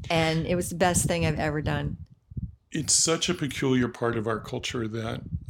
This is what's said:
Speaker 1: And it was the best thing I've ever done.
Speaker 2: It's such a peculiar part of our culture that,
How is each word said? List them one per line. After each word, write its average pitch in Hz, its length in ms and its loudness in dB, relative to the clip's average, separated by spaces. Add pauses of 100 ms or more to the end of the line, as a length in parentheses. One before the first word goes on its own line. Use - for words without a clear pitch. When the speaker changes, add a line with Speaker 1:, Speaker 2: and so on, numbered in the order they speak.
(100)
Speaker 1:
And 160 360 4
it 180 100 2
was 180 120 -2
the 180 80 -6
best 175 300 4
thing 170 200 2
I've 156 120 0
ever 151 240 0
done. 147 340 -2 (720)
Speaker 2:
It's - 240 0
such 165 340 2
a 180 60 2
peculiar 131 540 2
part 117 280 -2
of 110 100 -2
our 110 140 0
culture 120 480 -6
that, 113 320 -4 (300)